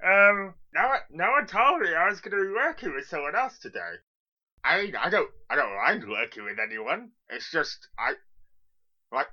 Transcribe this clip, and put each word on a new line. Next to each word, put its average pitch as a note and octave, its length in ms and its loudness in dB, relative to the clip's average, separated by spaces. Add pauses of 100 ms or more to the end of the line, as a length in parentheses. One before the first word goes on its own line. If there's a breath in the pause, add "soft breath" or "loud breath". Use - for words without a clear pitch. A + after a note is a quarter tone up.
Um, G3 500 6 (180)
no, A#3 240 2 (140)
no E3+ 220 -2
one C#4 140 2
told C4 340 2
me F3 140 0
I E3+ 140 4
was G3+ 120 -2
gonna G3+ 220 -2
be G3 100 -2
working A#3+ 420 -2
with C3+ 120 -6
someone D3 280 -6
else B3 240 -2
today. F2 380 -10 (680)
I E3 180 4
mean, G3+ 140 -6
I A#2+ 140 0
don't, F#3 200 2 (200)
I B2 60 0
don't A#2 200 0
mind B2+ 320 0
working G#2+ 360 -6
with G#2 140 -10
anyone. A2 520 -4 (180)
It's A#2+ 220 -12
just, - 380 -4 (100)
I, A#2+ 160 0 (960)
like, C3+ 220 -2